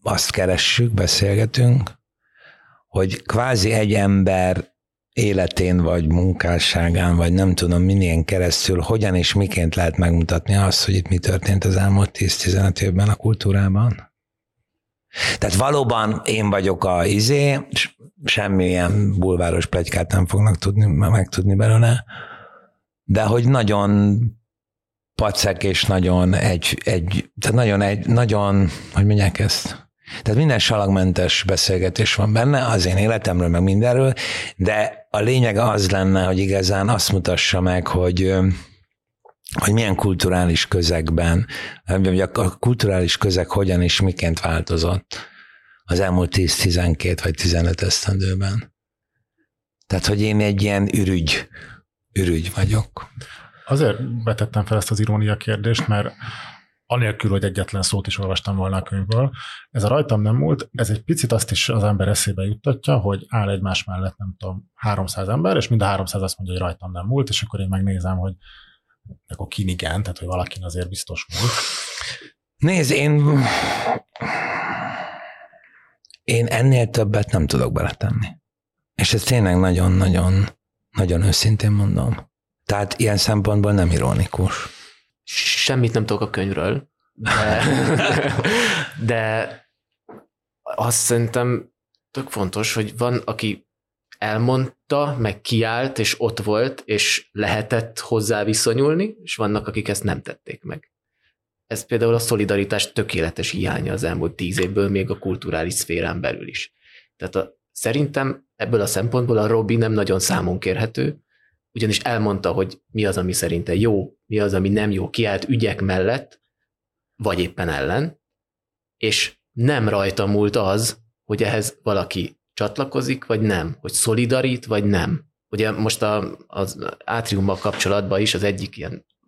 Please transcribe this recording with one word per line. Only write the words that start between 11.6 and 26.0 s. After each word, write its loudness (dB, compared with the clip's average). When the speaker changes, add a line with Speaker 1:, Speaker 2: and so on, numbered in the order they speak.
Speaker 1:
az 2
elmúlt 4
tíz-tizenöt 0
évben 2
a 4
kultúrában. 2
Tehát -2
valóban 2
én 0
vagyok 0
a 2
izé, 2
s-, -4
semmilyen 2
bulváros 2
pletykát -2
nem 2
fognak 2
tudni, 2
megtudni 2
belőle, 4
de 2
hogy 2
nagyon 4
pacek -2
és 0
nagyon 4